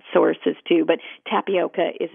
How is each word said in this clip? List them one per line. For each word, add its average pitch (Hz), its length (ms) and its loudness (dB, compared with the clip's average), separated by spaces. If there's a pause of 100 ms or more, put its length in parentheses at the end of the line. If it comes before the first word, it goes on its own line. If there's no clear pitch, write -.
(140)
sources 165 420 2 (120)
too. 160 180 4
But 165 140 2 (300)
tapioca 180 680 -2
is 165 160 -4